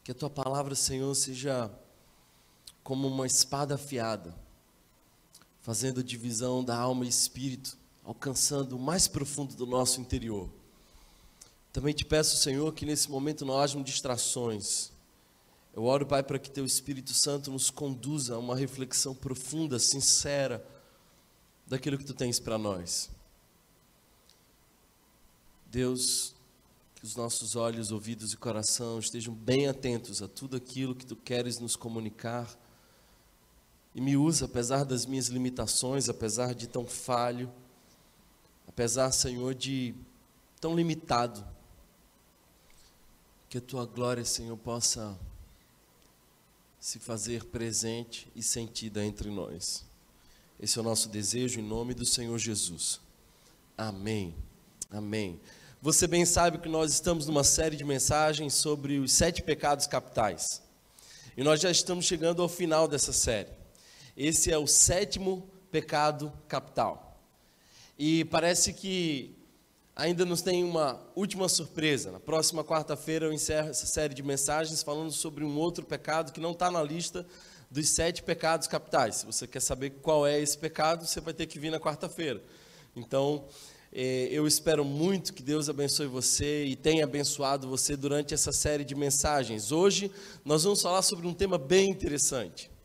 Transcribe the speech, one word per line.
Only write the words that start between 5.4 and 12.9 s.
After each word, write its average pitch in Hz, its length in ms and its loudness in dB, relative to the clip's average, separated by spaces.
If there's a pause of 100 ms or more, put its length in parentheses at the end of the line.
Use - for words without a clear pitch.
fazendo 123 420 -2
divisão 123 640 -2
da 120 140 0
alma 127 280 2
e 123 40 -4
espírito, 127 680 -2 (280)
alcançando 131 720 -2
o - 20 -6
mais 147 280 2
profundo 139 460 -6
do 110 120 -6
nosso 127 340 2
interior. 113 500 -6 (1200)
Também 143 220 -2
te 147 100 -2
peço, 151 340 2
Senhor, 147 360 0
que 156 120 -8
nesse 147 260 0